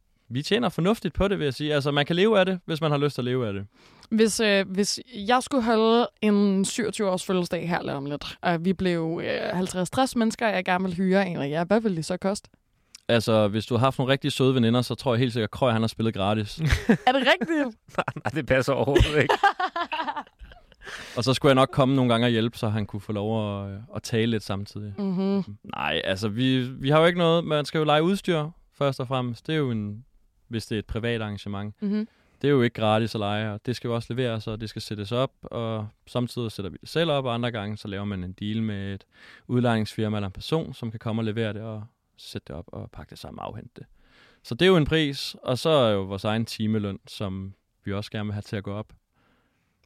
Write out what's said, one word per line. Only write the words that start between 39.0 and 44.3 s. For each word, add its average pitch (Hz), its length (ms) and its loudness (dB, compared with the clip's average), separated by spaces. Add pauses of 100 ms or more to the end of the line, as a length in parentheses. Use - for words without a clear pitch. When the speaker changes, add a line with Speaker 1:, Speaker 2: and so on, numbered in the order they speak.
Speaker 1:
udlejningsfirma 113 680 0
eller 101 120 -4
en 95 40 -10
person, 156 420 -4
som 113 160 -8
kan 110 100 -12
komme 113 200 -4
og 113 40 -2
levere 110 280 -2
det, 104 100 -10
og 110 220 -10 (320)
sætte - 320 -14
det 71 80 -10
op, 80 120 -10
og - 220 -12
pakke - 200 -18
det - 80 -18
sammen 50 200 -16
og 50 80 -8
afhente - 300 -12
det. - 100 -18 (560)